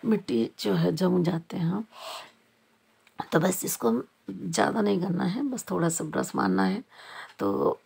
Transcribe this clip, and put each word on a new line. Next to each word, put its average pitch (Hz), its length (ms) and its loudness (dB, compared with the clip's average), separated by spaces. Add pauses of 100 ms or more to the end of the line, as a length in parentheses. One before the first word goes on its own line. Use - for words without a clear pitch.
मिट्टी 226 540 2
जो 202 140 0
है 170 220 4
जम 180 280 4
जाते 165 340 -2
हैं, 190 300 -2 (1400)
तो 165 80 4
बस 185 260 0
इसको 240 380 0 (280)
ज़्यादा 196 500 0
नहीं 202 200 2
करना 180 220 0
है, 202 200 0
बस 247 280 -4
थोड़ा 170 180 2
सा 165 140 -4
ब्रश - 320 -4
मारना 190 280 2
है। 196 200 0 (560)
तो - 460 0